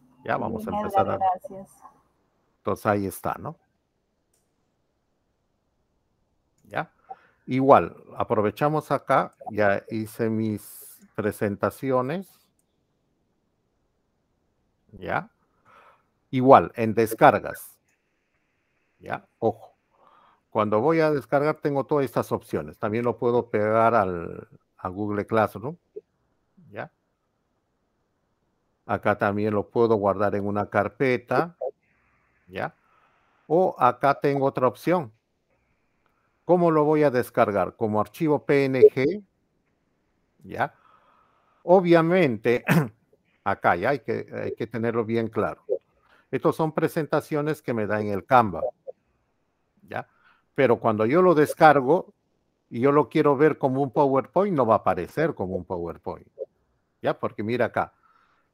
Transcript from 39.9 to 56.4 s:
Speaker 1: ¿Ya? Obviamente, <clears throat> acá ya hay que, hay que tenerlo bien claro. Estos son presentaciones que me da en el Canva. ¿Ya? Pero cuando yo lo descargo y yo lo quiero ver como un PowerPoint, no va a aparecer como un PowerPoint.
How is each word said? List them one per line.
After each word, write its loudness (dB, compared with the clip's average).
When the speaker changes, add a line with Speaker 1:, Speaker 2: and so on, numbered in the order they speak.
Speaker 1:
¿Ya? -8
Obviamente, 4
<clears throat> -2
acá 0
ya -2
hay -4
que, -8
hay -8
que -8
tenerlo -4
bien -4
claro. -6
Estos -2
son -4
presentaciones -4
que -6
me -4
da -2
en -4
el -6
Canva. 2
¿Ya? -12
Pero 2
cuando 0
yo 2
lo 4
descargo 4
y -6
yo 4
lo 2
quiero 2
ver 2
como -2
un -4
PowerPoint, 0
no 2
va 4
a 2
aparecer -4
como -8
un -8
PowerPoint. -12